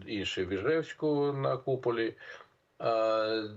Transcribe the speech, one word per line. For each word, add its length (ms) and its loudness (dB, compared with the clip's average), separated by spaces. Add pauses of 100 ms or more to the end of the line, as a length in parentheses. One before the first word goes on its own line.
інший 380 -2
в 40 -8
Іжевську 840 0
на 240 0
Куполі. 560 0 (680)
Е, 600 2 (160)